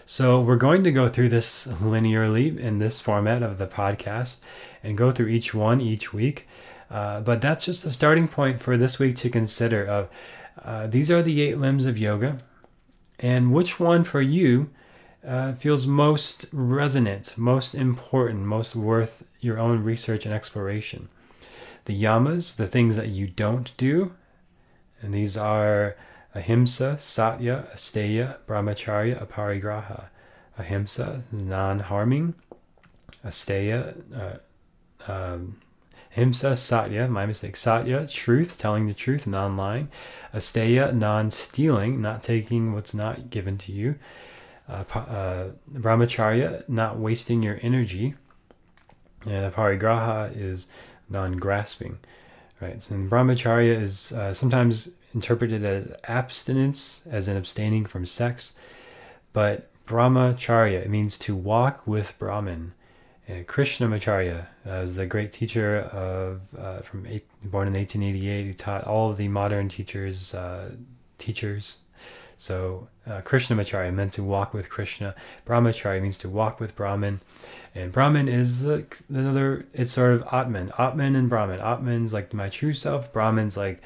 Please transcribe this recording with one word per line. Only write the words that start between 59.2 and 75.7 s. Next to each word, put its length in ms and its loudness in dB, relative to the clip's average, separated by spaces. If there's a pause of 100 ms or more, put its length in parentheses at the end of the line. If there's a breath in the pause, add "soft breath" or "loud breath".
But 380 0 (160)
brahmacharya, 960 4
it 80 -6
means 300 0
to 160 -4
walk 520 0
with 320 -2
Brahman. 540 -6 (520 soft breath)
And 220 -12
Krishnamacharya, 1000 0 (200)
uh, 60 -10
is 220 -6
the 100 -4
great 260 -4
teacher 460 -2 (160)
of, 480 -6 (180)
uh, 220 -12
from 240 -14
eight, 200 -10 (180)
born 240 -2
in 100 0
eighteen 260 -2
eighty-eight, 420 -2
who 80 -8
taught 340 -6
all 220 2
of 60 -4
the 140 -2
modern 400 0
teachers, 640 -8
uh, 380 -10 (460)
teachers. 600 -8 (600 loud breath)
So, 520 -6 (180)
uh, 140 -8
Krishnamacharya 720 0
meant 200 -2
to 100 -6
walk 300 -2
with 160 -8
Krishna. 460 -8 (300 loud breath)
Brahmacharya 560 2